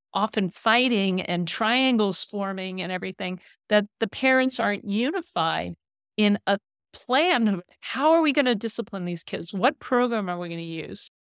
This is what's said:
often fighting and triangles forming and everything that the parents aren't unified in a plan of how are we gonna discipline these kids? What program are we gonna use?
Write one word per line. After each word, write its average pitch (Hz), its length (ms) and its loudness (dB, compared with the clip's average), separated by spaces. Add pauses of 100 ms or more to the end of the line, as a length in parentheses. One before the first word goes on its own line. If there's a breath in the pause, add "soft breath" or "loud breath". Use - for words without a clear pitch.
(140)
often 196 360 0
fighting 220 720 2
and 175 260 -2
triangles 226 760 2
forming 190 580 -6
and 180 100 -6
everything 185 480 -8 (300 soft breath)
that 208 160 4 (140)
the 214 80 0
parents 262 520 2
aren't 208 260 0
unified 185 880 -2 (440)
in 208 200 4 (100)
a 202 120 2 (340)
plan 262 540 2
of 190 140 0 (200)
how 285 300 0
are 330 100 6
we 294 120 2
gonna 254 220 2
discipline 202 500 -6
these 175 180 -6
kids? 170 300 -8
What 202 260 0
program 233 500 0
are 175 100 -4
we 175 100 -8
gonna 170 120 -6
use? 165 480 -8 (260)